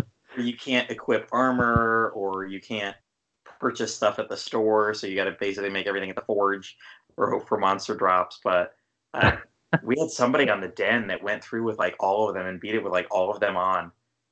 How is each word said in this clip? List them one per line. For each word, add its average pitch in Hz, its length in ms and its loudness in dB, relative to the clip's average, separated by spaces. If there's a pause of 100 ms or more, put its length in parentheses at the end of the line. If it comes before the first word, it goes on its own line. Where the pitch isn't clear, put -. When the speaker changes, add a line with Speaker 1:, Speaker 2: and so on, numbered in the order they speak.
(340)
Speaker 1:
where 123 120 -4
you 120 120 -2
can't 123 340 -2
equip 113 400 -2
armor, 117 840 2
or 95 300 -4
you 95 140 -10
can't 101 360 -6 (680)
purchase 113 340 -2
stuff 104 240 0
at 107 80 -4
the 104 100 -8
store, 107 560 2
so 104 140 -6
you 95 80 -4
gotta 95 240 0
basically 98 300 -2
make 98 180 -2
everything 98 220 -2
at 95 80 -8
the - 60 -6
forge 98 540 -2 (380)
or 104 160 0
hope - 160 -4
for 110 100 0
monster 98 380 0
drops. 92 480 0
But, 90 300 2 (400)
uh, - 240 2 (220)
Speaker 2:
<laughs> - 240 0
Speaker 1:
we 123 140 2
had 160 120 0
somebody 127 400 2
on 101 100 2
the 92 100 -6
den 107 380 0
that 90 160 -6
went 104 200 -4
through 113 200 -4
with, 110 140 -2
like, - 220 0
all 104 280 4
of 98 80 -2
them 92 120 -4
and 92 120 -8
beat 104 160 -4
it 107 80 0
with, 95 80 -4
like, 90 200 0
all 95 200 2
of 101 80 -4
them 98 160 2
on, 90 360 0 (400)